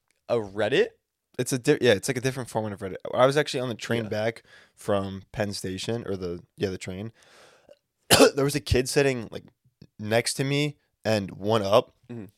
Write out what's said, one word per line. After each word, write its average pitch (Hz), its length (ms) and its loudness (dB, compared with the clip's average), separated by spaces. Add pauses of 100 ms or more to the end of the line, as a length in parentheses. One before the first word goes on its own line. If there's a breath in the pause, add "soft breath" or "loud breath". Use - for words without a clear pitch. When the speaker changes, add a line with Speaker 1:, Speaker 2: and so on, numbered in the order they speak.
(300)
Speaker 1:
a 117 80 2
Reddit. 107 500 0 (520)
Speaker 2:
It's 127 140 -2
a 135 60 -2
di-, 143 220 2
yeah, 120 120 6
it's, 95 140 0
like, 123 100 -2
a 120 40 -6
different 127 280 -4
format 110 240 -4
of 95 60 -12
Reddit. 95 160 -8 (180)
I 123 120 6
was 139 120 4
actually 147 240 0
on 127 80 -4
the 113 60 -4
train 117 280 -2
Speaker 1:
Yeah. 101 60 -8
Speaker 2:
back 110 340 -4 (320 soft breath)
from 98 560 -2
Penn 104 220 -4
Station, 98 540 -6
or 98 80 -4
the, 90 260 -8 (160)
yeah, 98 120 -2
the 92 80 -6
train. 98 340 -10 (1000 soft breath)
<coughs> - 260 8
There 139 100 2
was 143 100 0
a 151 40 0
kid 127 300 0
sitting, 135 420 2
like, - 140 -14 (540)
next 110 360 0
to 143 80 -4
me 143 340 -2 (280)
and 104 260 0
one 104 300 0
up, 104 300 4 (200)
Speaker 1:
Mm-hmm. 113 140 -12 (120)